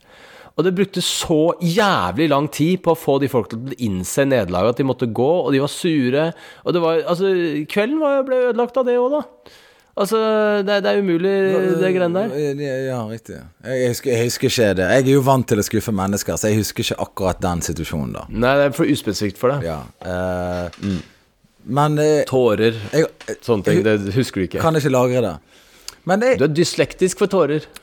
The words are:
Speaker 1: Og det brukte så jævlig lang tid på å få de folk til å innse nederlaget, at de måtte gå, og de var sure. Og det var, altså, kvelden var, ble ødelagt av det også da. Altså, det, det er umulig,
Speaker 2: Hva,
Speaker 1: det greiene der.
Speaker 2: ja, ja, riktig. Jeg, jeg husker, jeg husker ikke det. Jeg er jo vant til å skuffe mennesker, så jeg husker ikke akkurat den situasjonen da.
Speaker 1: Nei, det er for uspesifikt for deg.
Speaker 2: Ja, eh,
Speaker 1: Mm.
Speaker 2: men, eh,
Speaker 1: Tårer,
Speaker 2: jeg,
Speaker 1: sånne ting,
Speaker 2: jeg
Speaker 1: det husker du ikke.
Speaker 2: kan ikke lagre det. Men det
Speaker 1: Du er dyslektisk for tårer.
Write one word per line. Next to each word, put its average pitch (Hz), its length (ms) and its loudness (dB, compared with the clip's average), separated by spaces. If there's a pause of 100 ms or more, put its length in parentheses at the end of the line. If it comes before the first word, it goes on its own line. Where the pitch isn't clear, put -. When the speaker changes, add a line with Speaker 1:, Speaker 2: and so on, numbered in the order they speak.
(580)
Speaker 1:
Og 156 80 0
det 190 100 0
brukte 190 260 -2
så 160 600 0
jævlig 165 680 0
lang 143 200 2
tid 175 340 0
på 170 80 2
å 160 80 0
få 139 220 0
de 139 80 0
folk 113 200 0
til 113 100 -8
å 131 200 -10
innse 101 480 -2
nederlaget, 101 420 2
at 123 80 -2
de - 60 0
måtte 127 240 -2
gå, 117 200 0 (180)
og 151 80 0
de 135 60 4
var 143 120 0
sure. 147 540 0 (400)
Og 131 80 0
det 175 80 0
var, 165 220 2
altså, 175 260 0 (380)
kvelden 254 340 -2
var, 277 220 2
ble 262 120 -2 (160)
ødelagt 240 260 -2
av 262 80 2
det 247 140 2
også 269 220 0
da. - 320 -18 (440)
Altså, 202 220 0 (440)
det, 202 200 0
det 202 80 2
er 202 100 2
umulig, 185 300 2 (160)
Speaker 2:
Hva, 190 140 2 (180)
Speaker 1:
det 185 160 2
greiene 180 320 0
der. 139 80 -6 (240)
Speaker 2:
ja, 139 240 -4
ja, 131 240 -4
riktig. 107 320 -12 (240)
Jeg, 131 160 -4
jeg 127 100 2
husker, 123 220 -2
jeg 117 160 2
husker 123 240 0
ikke 113 240 4
det. 90 160 2
Jeg 131 160 4
er 135 80 6
jo 139 80 4
vant 131 240 2
til 117 100 2
å - 80 0
skuffe 110 300 -2
mennesker, 95 420 -2
så 107 140 0
jeg 107 80 2
husker 104 240 -4
ikke - 160 -4
akkurat 92 420 -4
den 90 200 -2
situasjonen 76 520 -6
da. - 140 -12
Speaker 1:
Nei, 120 300 0
det 143 100 4
er 135 80 -4
for - 160 2
uspesifikt 104 480 -4
for 127 160 2
deg. 135 80 -4
Speaker 2:
Ja, 80 160 -6 (240)
eh, 90 680 -4 (140)
Speaker 1:
Mm. 98 160 -2 (680)
Speaker 2:
men, 147 340 0
eh, 151 260 4
Speaker 1:
Tårer, 113 500 2 (160)
Speaker 2:
jeg, 151 160 2 (340)
Speaker 1:
sånne 104 220 0
ting, 104 200 4
Speaker 2:
jeg - 0 - (200)
Speaker 1:
det 98 100 -4
husker 110 300 -2
du 87 40 -2
ikke. 160 140 -6
Speaker 2:
kan 160 140 2
ikke 143 160 0
lagre 127 300 2
det. 92 140 -2 (680)
Men 185 160 0
det 247 200 2
Speaker 1:
Du - 60 4
er 156 80 0
dyslektisk 165 680 0
for 208 80 2
tårer. 156 380 0 (180)